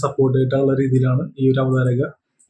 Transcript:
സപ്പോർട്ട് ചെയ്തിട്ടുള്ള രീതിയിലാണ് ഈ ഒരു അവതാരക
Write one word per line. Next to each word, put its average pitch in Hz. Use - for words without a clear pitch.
സപ്പോർട്ട് 131
ചെയ്തിട്ടുള്ള 135
രീതിയിലാണ് 127
ഈ 131
ഒരു 131
അവതാരക 127